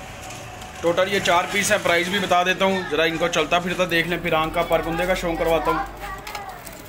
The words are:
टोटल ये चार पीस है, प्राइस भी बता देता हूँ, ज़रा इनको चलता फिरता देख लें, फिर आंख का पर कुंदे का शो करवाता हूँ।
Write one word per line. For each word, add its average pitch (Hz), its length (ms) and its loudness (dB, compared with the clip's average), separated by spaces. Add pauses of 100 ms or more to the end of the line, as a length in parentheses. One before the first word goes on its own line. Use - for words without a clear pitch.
(800)
टोटल 175 280 2
ये 196 120 2
चार 180 320 4
पीस 202 180 0
है, 202 120 6
प्राइस 175 260 4
भी 202 100 0
बता 180 240 4
देता 185 220 2
हूँ, 190 260 0
ज़रा 160 160 2
इनको 165 220 0
चलता 170 300 2
फिरता 180 280 0
देख 165 200 2
लें, 170 160 -2
फिर 170 120 0
आंख 156 200 0
का 170 80 2
पर 165 180 2
कुंदे 165 260 -2
का 185 80 2
शो 170 200 -2
करवाता 165 360 2
हूँ। 160 80 0 (1080)